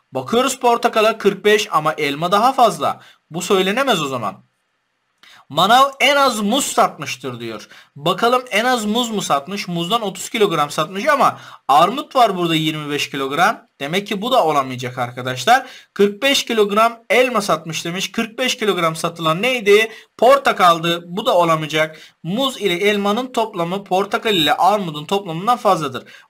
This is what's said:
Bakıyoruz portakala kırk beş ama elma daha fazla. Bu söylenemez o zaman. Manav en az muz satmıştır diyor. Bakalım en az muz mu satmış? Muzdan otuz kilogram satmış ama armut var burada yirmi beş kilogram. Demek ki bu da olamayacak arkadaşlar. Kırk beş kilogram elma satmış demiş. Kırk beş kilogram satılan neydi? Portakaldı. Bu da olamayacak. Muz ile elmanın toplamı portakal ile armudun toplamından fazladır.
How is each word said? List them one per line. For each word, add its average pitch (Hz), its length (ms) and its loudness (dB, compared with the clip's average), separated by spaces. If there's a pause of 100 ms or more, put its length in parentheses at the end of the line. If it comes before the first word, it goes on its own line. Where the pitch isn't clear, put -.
(120)
Bakıyoruz 226 480 -2
portakala 226 580 2
kırk 190 280 0
beş 208 260 2
ama 156 220 0
elma 151 380 -4
daha 226 220 4
fazla. 165 480 0 (300)
Bu 156 100 -8
söylenemez 202 600 0
o 143 60 -4
zaman. 113 420 -8 (1000)
Manav 220 400 4 (100)
en 277 160 4
az 254 240 2
muz 220 260 0
satmıştır 139 760 -2
diyor. 110 280 -12 (280)
Bakalım 190 560 0
en 214 140 0
az 247 200 0
muz 226 240 -2
mu 208 120 -4
satmış? 180 460 -4
Muzdan 175 340 -2
otuz - 280 -8
kilogram 165 420 0
satmış 190 360 -4
ama 202 320 2 (280)
armut 262 480 2
var 220 220 4
burada 165 180 0
yirmi 156 360 -2
beş 135 180 -4
kilogram. 147 560 -2 (140)
Demek 175 280 -4
ki 196 140 -6
bu 247 100 -4
da 220 140 4
olamayacak 131 520 -2
arkadaşlar. 127 680 -2 (280)
Kırk 202 280 0
beş 269 240 0
kilogram 220 540 0 (100)
elma 240 320 2
satmış 160 440 -4
demiş. 180 260 -8
Kırk 226 280 -6
beş 254 180 -2
kilogram 175 380 0
satılan 165 460 -4
neydi? 226 500 2 (260)
Portakaldı. 175 920 4
Bu 185 180 -6
da 240 100 2
olamayacak. 156 760 0 (120)
Muz 233 380 -4
ile 190 120 0
elmanın 208 580 0
toplamı 202 520 -4
portakal 202 520 -2
ile 147 180 2
armudun 165 520 0
toplamından 202 520 -2
fazladır. 156 460 0 (260)